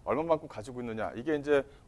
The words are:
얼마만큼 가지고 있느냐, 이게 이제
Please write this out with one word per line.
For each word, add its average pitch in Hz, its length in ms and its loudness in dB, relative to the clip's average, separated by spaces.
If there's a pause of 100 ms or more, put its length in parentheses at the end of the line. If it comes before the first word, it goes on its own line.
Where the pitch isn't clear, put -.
얼마만큼 156 440 2
가지고 123 340 -10
있느냐, 110 340 -4
이게 139 200 0
이제 143 280 4 (240)